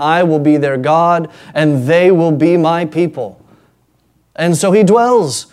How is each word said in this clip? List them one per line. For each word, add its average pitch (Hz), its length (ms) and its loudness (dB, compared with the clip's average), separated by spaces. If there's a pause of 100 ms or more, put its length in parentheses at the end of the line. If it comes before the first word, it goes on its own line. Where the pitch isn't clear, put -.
"I 160 240 0
will 156 160 0
be 151 160 2
their 139 200 -2
God, 165 540 0 (240)
and 147 320 0
they 175 240 4
will 170 220 2
be 156 240 0
my 170 280 -2
people." 151 540 -6 (960)
And 165 220 -2
so 180 160 -2
he 214 100 4
dwells 214 720 0